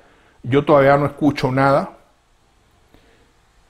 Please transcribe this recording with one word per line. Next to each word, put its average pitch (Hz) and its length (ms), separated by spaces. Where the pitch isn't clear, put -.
Yo 139 220
todavía 139 320
no 143 100
escucho 139 460
nada. 139 400